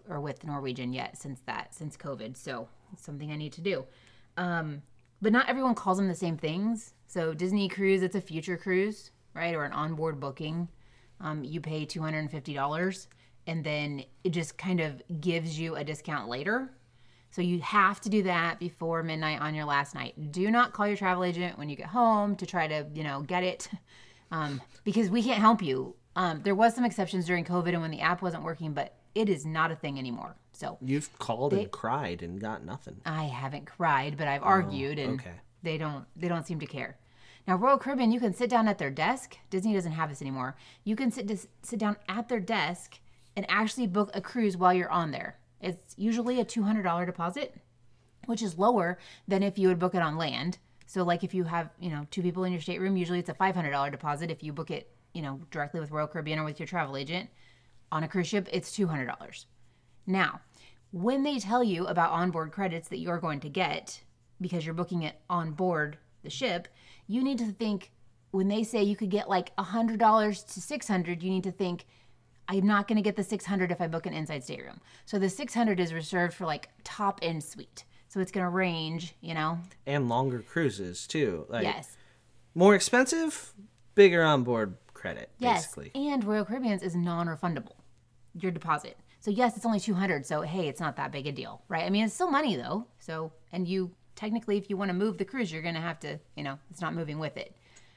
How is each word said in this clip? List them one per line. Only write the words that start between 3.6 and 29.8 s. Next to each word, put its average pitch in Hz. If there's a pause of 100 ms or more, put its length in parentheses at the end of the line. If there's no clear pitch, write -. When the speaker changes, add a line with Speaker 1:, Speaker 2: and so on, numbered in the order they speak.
Speaker 1:
do. 165 (540)
Um, 165 (380)
but 214
not 247
everyone 254
calls 185
them 196
the 175
same 165
things. 196 (120)
So 160
Disney 185
Cruise, 196
it's 185
a 190
future 160
cruise, 196 (240)
right, 170
or 151
an 139
onboard 156
booking. 156 (520)
Um, 151
you 151
pay 156
two 160
hundred 156
and 147
fifty 147
dollars, 160 (380)
and 165
then 147 (200)
it 185
just 160
kind 180
of 147 (180)
gives 165
you 160
a 147
discount 147
later. 202 (580)
So -
you 175
have 202
to 226
do 208
that 170
before 165
midnight 156
on 156
your 156
last 143
night. 147
Do 185
not 240
call 208
your 208
travel 185
agent 175
when 147
you 143
get -
home 208
to 190
try 165
to, 151
you 156
know, 139
get 180
it, - (640)
um, 143 (220)
because 202
we 226
can't 240
help 220
you. 131 (200)
Um, 170
there 202
was 226
some 247
exceptions 190
during 175
covid 175
and 170
when 160
the 143
app 175
wasn't 165
working, 160
but 143 (180)
it 214
is 151
not 160
a 160
thing 143